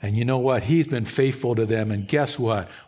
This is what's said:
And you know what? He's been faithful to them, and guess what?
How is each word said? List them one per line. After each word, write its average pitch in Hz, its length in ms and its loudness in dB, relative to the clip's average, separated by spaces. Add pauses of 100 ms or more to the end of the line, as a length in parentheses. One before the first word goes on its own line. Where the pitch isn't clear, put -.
And 104 160 0
you 117 80 2
know 131 140 0
what? 127 240 2
He's 156 240 2
been 123 200 -2
faithful 131 500 0
to 113 100 2
them, 110 240 0
and 101 160 -4
guess 143 320 0
what? 110 300 0 (200)